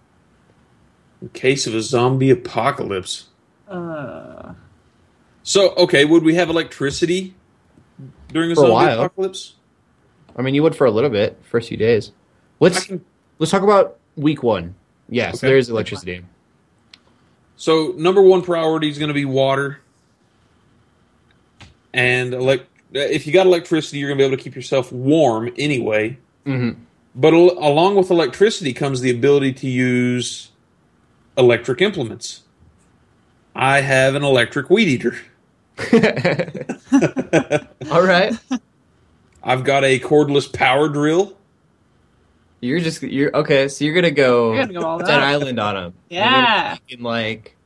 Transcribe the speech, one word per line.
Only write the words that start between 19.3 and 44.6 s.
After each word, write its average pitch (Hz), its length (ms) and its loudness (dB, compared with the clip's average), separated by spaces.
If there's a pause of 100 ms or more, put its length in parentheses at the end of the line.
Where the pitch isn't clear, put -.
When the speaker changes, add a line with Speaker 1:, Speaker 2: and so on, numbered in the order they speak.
Speaker 1:
And 123 380 0
elec-, 131 320 0 (280)
if 139 340 -4
you 147 60 -8
got 185 140 4
electricity, 165 520 0
you're 139 100 -6
gonna 139 100 -4
be 135 60 4
able 135 120 0
to 131 60 -12
keep - 140 -16
yourself 131 360 -4
warm 127 640 0
anyway. 117 600 -2 (280)
Speaker 3:
Mm-hmm. 123 340 -4 (340)
Speaker 1:
But 151 200 4
al-, 175 240 6
along 156 380 2
with 185 140 0
electricity 170 600 0
comes 139 280 -4
the 131 100 0
ability 135 440 2
to 131 140 -8
use 123 800 -2 (840)
electric 123 440 2
implements. 165 600 -4 (1120)
I 135 280 2
have 135 320 2
an 143 100 -2
electric 135 460 0
weed 208 180 4
eater. 120 280 -2 (600)
Speaker 3:
<laughs> - 140 -2
Speaker 1:
<laughs> - 2000 -2
Speaker 3:
All 165 120 4
right. 185 300 2 (1080)
Speaker 1:
I've 127 220 -2
got 139 200 2
a 131 140 2
cordless 143 540 2
power 143 360 2
drill. 156 480 -2 (1200)
Speaker 3:
You're 123 200 -4
just, 160 220 -6
you're, 135 340 -2
okay, 143 320 2
so 143 160 -6
you're 151 100 -2
gonna 170 180 2
go 123 420 2
Speaker 2:
You're 127 120 -2